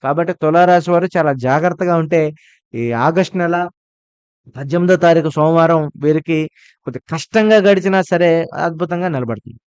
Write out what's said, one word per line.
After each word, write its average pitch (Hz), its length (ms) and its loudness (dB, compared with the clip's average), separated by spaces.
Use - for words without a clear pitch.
కాబట్టి 165 380 -2
తులారాశి 175 520 2
వారు 175 220 0
చాలా 151 160 0
జాగ్రత్తగా 165 560 0
ఉంటే 160 200 0
ఈ 117 120 -4
ఆగస్టు 175 360 0
నెల 170 160 -2
పద్దెనిమిదో 175 400 0
తారీఖు 165 300 4
సోమవారం 160 460 2
వీరికి 160 340 0
కొద్ది 131 120 -10
కష్టంగా 214 440 2
గడిచినా 190 320 2
సరే 170 200 2
అద్భుతంగా 175 480 -6
నిలబడుతుంది. 117 520 -8